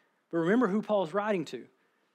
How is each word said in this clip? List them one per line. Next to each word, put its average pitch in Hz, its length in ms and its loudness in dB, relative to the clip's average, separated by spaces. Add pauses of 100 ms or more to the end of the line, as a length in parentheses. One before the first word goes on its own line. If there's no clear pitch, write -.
(320)
But 170 80 -2
remember 208 280 4
who 202 140 0
Paul's 190 320 0
writing 202 320 -2
to. 120 200 -12 (500)